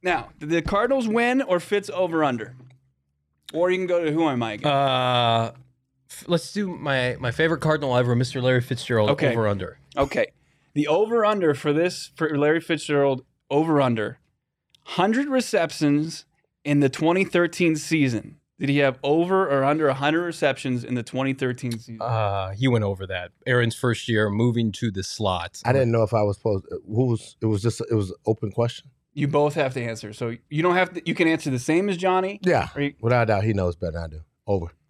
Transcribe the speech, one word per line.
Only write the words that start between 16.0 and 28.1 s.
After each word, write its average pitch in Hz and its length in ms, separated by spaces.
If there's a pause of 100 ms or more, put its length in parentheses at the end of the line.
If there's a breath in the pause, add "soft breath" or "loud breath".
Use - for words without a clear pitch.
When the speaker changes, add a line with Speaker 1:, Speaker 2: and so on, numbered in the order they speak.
Speaker 1:
in 143 180
the 139 80
twenty 170 360
thirteen 170 500
season. 143 640 (220)
Did 139 100
he 139 80
have 135 260
over 170 460
or 139 140
under 151 240
a 135 80
hundred 151 280
receptions 135 600
in 123 100
the 123 100
twenty 131 300
thirteen 127 380
season? 113 280
Speaker 2:
Uh, 101 520
he 113 160
went 117 160
over 95 240
that. 90 240 (160)
Aaron's 120 280
first - 320
year, 107 220
moving 113 440
to 117 180
the 95 120
slot. 92 640
Speaker 3:
I 120 80
didn't 131 180
know 113 120
if 104 100
I 110 80
was 101 160
supposed, 101 280 (200)
who 117 220
was, 117 340
it 113 60
was 104 160
just, 117 260
it 113 60
was 98 160